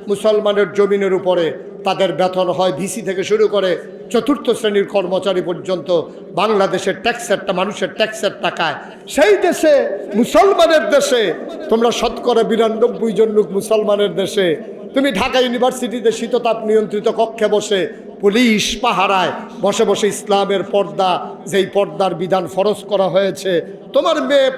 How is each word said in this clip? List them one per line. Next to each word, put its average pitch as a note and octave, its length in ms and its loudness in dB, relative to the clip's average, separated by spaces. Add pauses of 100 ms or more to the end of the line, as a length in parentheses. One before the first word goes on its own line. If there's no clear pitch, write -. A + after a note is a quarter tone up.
মুসলমানের G3+ 640 0
জমিনের G3 420 2
উপরে, F3+ 440 0 (260)
তাদের F#3 280 0
বেতন F#3 360 0
হয় F3+ 240 0
ভিসি F#3+ 300 -6
থেকে F#3 220 -4
শুরু G#3 240 2
করে F#3+ 280 0 (340)
চতুর্থ A#3+ 400 0
শ্রেণীর G3+ 340 0
কর্মচারী F#3 560 -2
পর্যন্ত F3 600 -2 (320)
বাংলাদেশের F#3+ 680 0
ট্যাক্সের A#3 440 -2
টা-, G3 80 -2
মানুষের F#3+ 400 -4
ট্যাক্সের G#3+ 360 -2 (120)
টাকায়। E3 320 -2 (340)
সেই F#4 280 4
দেশে, D4+ 640 2 (160)
মুসলমানের E4 760 4
দেশে, A#3 440 2 (340)
তোমরা A3+ 220 2
শতকরা A#3 520 0
বিরানব্বই A3 720 0
জন G#3+ 160 4
লোক G#3 220 2
মুসলমানের G3+ 640 0
দেশে F3+ 600 0 (200)
তুমি C#4 140 4 (100)
ঢাকা B3+ 240 0
ইউনিভার্সিটিতে A#3+ 760 0
শীততাপ A#3 400 0 (100)
নিয়ন্ত্রিত G#3+ 400 0 (120)
কক্ষে A3 340 0
বসে G3+ 260 0 (420)
পুলিশ G#3+ 420 4 (200)
পাহারায় F#3+ 480 2 (320)
বসে G3+ 260 2
বসে G3+ 240 0
ইসলামের G3 480 0 (120)
পর্দা, F#3 360 0 (400)
যেই F#3 240 2
পর্দার G3 460 0
বিধান F#3 240 0 (100)
ফরজ G3 240 0 (120)
করা F#3+ 240 2
হয়েছে, F#3+ 380 0 (420)
তোমার D#4 220 2 (120)
মেয়ে C4+ 300 4